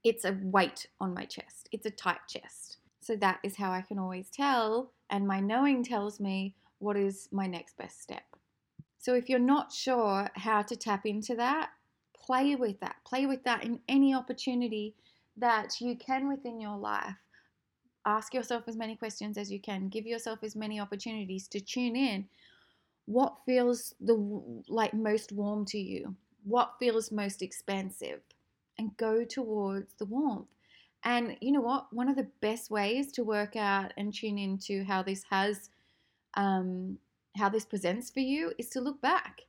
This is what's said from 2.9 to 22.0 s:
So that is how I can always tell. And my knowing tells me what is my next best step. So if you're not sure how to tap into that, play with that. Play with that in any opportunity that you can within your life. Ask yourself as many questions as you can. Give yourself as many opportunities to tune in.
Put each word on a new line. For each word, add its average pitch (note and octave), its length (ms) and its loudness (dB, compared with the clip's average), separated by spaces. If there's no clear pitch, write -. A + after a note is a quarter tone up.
So A3+ 160 -4
that F#3+ 280 4
is G3 120 -4
how G3 140 -2
I F#3 120 -2
can G3 180 -6
always F#3 300 -6
tell. B3+ 600 2
And G3+ 180 0
my G3 100 0
knowing A#3+ 460 4
tells G#3 340 -2
me G3 380 -2
what G3+ 180 0
is G3 340 -2
my G3 160 0
next F3 300 -8
best - 260 -14
step. - 220 -12
So B3+ 160 2
if B3 140 2
you're B3+ 100 4
not C4+ 340 4
sure G#3 640 2
how G#3 280 2
to A3 120 -4
tap G3+ 320 -2
into G#3+ 300 -2
that, C4 340 0
play C4+ 400 2
with A3 240 0
that. - 240 -6
Play C4+ 220 0
with C4 180 0
that A#3+ 180 2
in A#3 160 -2
any C#4 240 8
opportunity B3 840 -2
that A3+ 440 0
you A#3+ 160 -2
can C4+ 320 -2
within C4 320 -6
your G#3 160 -6
life. G3+ 380 -4
Ask - 300 0
yourself A#3+ 320 -2
as A3+ 100 -6
many A3 200 -6
questions G#3 420 -6
as G3+ 140 -6
you G3 80 -6
can. F#3+ 280 -4
Give G#3+ 180 -6
yourself A3+ 360 -6
as G#3+ 140 -8
many G#3+ 240 -6
opportunities G3+ 680 -6
to G#3 120 -6
tune A#3+ 340 -2
in. A3 320 0